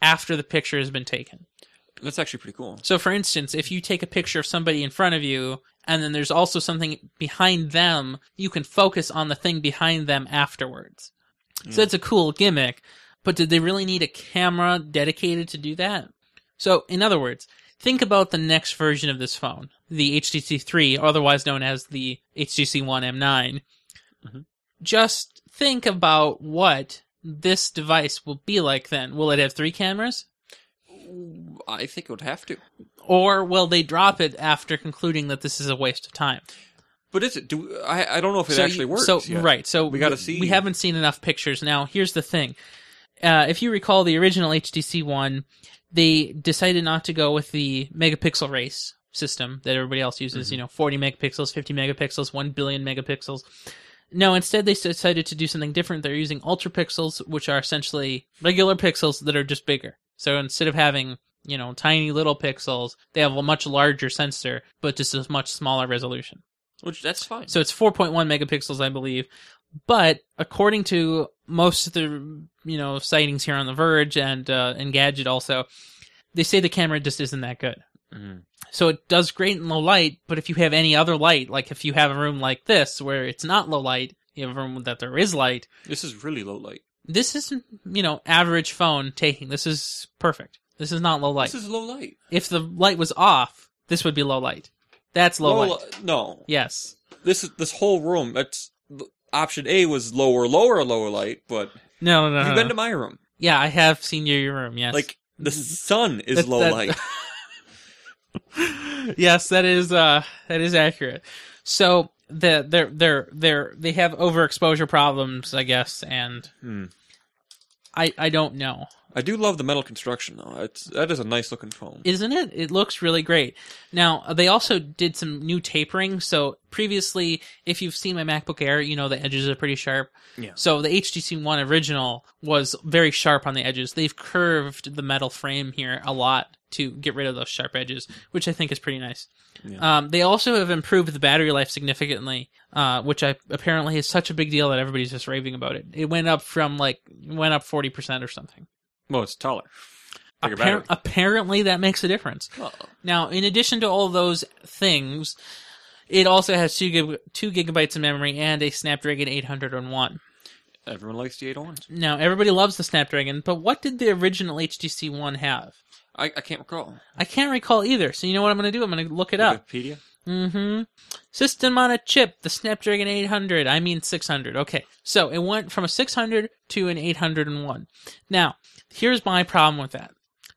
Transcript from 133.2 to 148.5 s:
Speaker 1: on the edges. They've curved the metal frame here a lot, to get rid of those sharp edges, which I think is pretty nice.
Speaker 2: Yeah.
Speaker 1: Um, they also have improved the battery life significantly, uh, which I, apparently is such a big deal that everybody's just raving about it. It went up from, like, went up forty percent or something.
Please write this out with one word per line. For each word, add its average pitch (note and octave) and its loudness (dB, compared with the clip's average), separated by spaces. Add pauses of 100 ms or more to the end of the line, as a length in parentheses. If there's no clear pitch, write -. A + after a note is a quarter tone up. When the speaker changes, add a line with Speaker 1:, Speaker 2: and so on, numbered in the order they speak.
Speaker 1:
on C3+ -4
the C3 -2
edges. C3 -4
They've D#3 -2
curved D3+ -2
the D3 -8
metal C3+ -2
frame C#3 -6
here B2+ -6
a C#3 -2
lot, B2+ 2 (280)
to C3+ -4
get C#3 -6
rid C#3 -2
of C3 -4
those A#2+ -8
sharp - -6
edges, B2+ -8 (240)
which F3+ -4
I F3 0
think D#3 -4
is C#3+ -8
pretty C3+ -6
nice. B2 -14 (360)
Speaker 2:
Yeah. D#3 0
Speaker 1:
Um, D3 0
they F3 2
also G#3 4
have F#3+ 2
improved E3+ 2
the C#3+ -10
battery D3+ 4
life C#3 0
significantly, C3+ -6 (240)
uh, B2+ 0
which C#3+ -2
I, C#3 2 (140)
apparently D#3+ -2
is D3 -2
such F3 0
a E3+ -6
big D#3 -2
deal D3 2
that C3 0
everybody's C3 -4
just B2+ -10
raving C3 -6
about B2+ -6
it. - -12
It D#3 -4
went D#3+ 0
up D#3 2
from, D3 -2
like, C#3 -2 (260)
went D#3 0
up D3 0
forty C#3+ -4
percent B2+ -8
or B2 -10
something. - -18 (420)